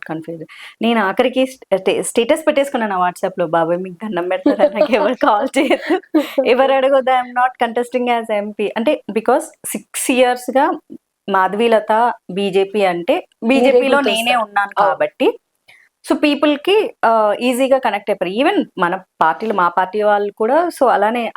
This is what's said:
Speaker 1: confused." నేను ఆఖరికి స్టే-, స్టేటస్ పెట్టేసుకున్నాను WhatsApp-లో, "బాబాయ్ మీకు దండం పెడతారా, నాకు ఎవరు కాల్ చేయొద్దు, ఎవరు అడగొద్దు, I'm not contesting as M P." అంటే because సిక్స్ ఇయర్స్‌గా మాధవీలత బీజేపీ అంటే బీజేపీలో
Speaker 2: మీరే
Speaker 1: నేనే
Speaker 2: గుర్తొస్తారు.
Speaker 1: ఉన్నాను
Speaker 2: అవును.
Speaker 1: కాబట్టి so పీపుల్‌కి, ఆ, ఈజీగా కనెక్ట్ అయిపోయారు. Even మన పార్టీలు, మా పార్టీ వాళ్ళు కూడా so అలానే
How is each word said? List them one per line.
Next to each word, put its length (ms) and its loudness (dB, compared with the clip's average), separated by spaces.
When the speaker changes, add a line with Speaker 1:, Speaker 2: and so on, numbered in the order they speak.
Speaker 1:
confused." 340 -10
నేను 220 2
ఆఖరికి 420 2
స్టే-, 560 -2
స్టేటస్ 460 0
పెట్టేసుకున్నాను 480 -2
WhatsApp-లో, 520 -2
"బాబాయ్ 320 0
మీకు 260 -12
దండం 220 -6
పెడతారా, 520 0
నాకు 140 0
ఎవరు 200 2
కాల్ 340 0
చేయొద్దు, 640 0
ఎవరు 260 2
అడగొద్దు, 400 2
I'm 180 0
not 240 -2
contesting 420 -4
as 280 -4
M 20 -10
P." 280 -4
అంటే 340 0
because 340 0
సిక్స్ 460 -6
ఇయర్స్‌గా 680 2
మాధవీలత 840 2
బీజేపీ 540 0
అంటే 420 -2
బీజేపీలో 360 4
Speaker 2:
మీరే 100 0
Speaker 1:
నేనే 60 4
Speaker 2:
గుర్తొస్తారు. 480 0
Speaker 1:
ఉన్నాను 340 -4
Speaker 2:
అవును. 120 4
Speaker 1:
కాబట్టి 500 0
so 60 0
పీపుల్‌కి, 800 0
ఆ, 340 2
ఈజీగా 380 2
కనెక్ట్ 320 -4
అయిపోయారు. 300 -2
Even 260 2
మన 220 0
పార్టీలు, 320 0
మా 140 2
పార్టీ 360 -2
వాళ్ళు 340 0
కూడా 300 2
so 200 0
అలానే 500 0